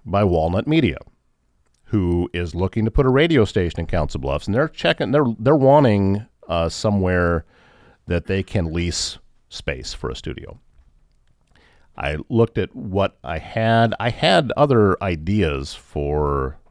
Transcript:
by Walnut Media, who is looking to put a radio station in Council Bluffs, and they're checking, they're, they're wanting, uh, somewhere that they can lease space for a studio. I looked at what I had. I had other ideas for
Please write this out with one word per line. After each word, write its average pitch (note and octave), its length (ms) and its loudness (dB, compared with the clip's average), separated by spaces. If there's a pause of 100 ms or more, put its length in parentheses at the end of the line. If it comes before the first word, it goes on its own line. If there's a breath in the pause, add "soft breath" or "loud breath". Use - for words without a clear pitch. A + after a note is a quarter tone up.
by G2 200 0
Walnut F2 440 0
Media, C#3+ 300 2 (880)
who F2 460 0
is E2+ 220 -6
looking F#2+ 300 -2
to A2 60 0
put C3+ 160 2
a C3 40 4
radio C3+ 340 4
station F2 360 -2
in D#2+ 60 -6
Council D#2 340 -2
Bluffs, C#2 260 -4
and G2 80 -2
they're D3 140 0
checking, - 420 -2
they're, C#3+ 160 2 (120)
they're C3+ 180 4
wanting, A2+ 720 4 (220)
uh, E2 200 0
somewhere F2+ 760 0 (600 soft breath)
that F2 200 -2
they F#2+ 160 -2
can E2+ 300 -4
lease E2+ 460 -4 (300)
space - 440 -10
for - 180 -8
a B1+ 60 -10
studio. - 420 -14 (1400 soft breath)
I D2+ 220 -4 (100)
looked A2+ 300 0
at F#2 180 -4
what G2 480 -2
I D#2+ 140 -8
had. A2+ 600 0
I A#2 120 -2
had D#3+ 460 0
other A#2 460 4
ideas E2 720 -2
for C#2+ 840 -4 (120)